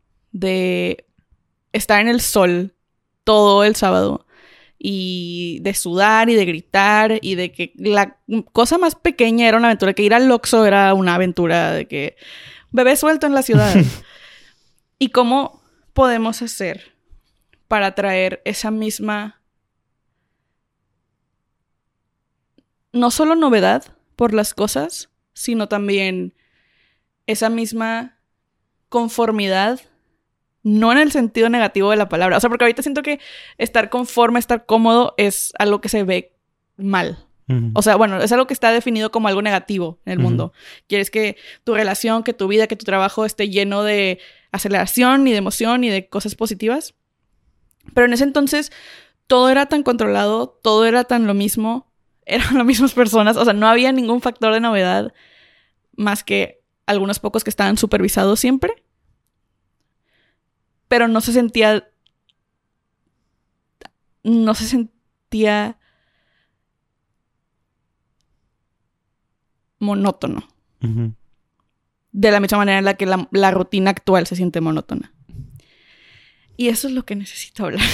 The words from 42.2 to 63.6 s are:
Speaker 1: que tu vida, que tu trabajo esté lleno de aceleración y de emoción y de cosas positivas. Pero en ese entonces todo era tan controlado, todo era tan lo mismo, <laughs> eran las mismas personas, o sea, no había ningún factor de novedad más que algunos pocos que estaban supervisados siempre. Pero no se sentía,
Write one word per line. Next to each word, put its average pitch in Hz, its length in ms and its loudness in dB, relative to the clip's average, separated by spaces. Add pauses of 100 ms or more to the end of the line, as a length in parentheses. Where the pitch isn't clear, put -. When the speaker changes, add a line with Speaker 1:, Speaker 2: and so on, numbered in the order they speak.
Speaker 1:
que - 100 -4
tu 190 140 -4
vida, 220 180 2
que 214 100 -8
tu - 80 -20
trabajo 196 400 -2
esté 208 240 -4
lleno 202 340 -2
de 202 360 -2 (340)
aceleración 240 760 0
y - 20 2
de 214 80 0
emoción 226 460 -2
y 233 60 -2
de 190 180 -4
cosas 208 260 -8
positivas. 220 600 -6 (1000)
Pero 247 120 6
en 240 60 0
ese 240 120 2
entonces 285 460 0 (580)
todo 254 200 4
era 269 180 4
tan 294 180 0
controlado, 220 800 -2
todo 220 240 4
era 240 180 2
tan 240 220 0
lo 202 80 0
mismo, 220 560 -4 (180)
<laughs> - 180 -20
eran 254 320 -2
las 240 80 2
mismas 254 260 2
personas, 220 440 2
o 226 80 2
sea, 220 100 4
no 214 120 2
había 247 260 4
ningún 240 280 -2
factor 233 320 -2
de 226 80 0
novedad 202 520 -2 (840)
más 208 260 -4
que - 400 -6 (240)
algunos 196 320 -2
pocos 214 260 -6
que 208 60 -6
estaban 202 280 -2
supervisados 202 600 0
siempre. 269 460 -2 (2000)
Pero 240 200 2
no 220 120 0
se 233 120 -4
sentía, 220 560 2 (2250)